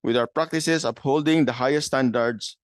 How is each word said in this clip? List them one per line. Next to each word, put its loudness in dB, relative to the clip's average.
with 0
our 0
practices -2
upholding 2
the -2
highest 0
standards -2